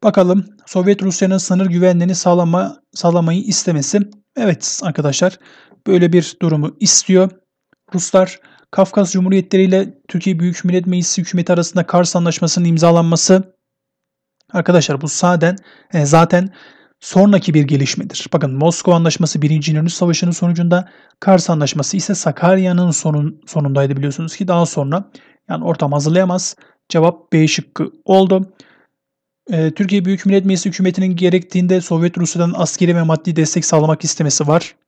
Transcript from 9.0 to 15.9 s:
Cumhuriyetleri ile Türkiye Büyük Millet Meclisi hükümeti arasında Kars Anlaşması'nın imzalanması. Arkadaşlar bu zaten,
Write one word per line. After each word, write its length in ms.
Cumhuriyetleri 500
ile 320
Türkiye 320
Büyük 240
Millet 220
Meclisi 360
hükümeti 300
arasında 340
Kars 300
Anlaşması'nın 480
imzalanması. 920
Arkadaşlar 480
bu 80
zaten, 480